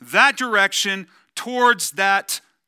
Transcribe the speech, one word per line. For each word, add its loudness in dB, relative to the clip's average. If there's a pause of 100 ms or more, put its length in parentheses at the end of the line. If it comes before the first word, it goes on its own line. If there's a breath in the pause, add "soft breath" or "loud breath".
that 2
direction -2 (280 soft breath)
towards 0
that -2 (240)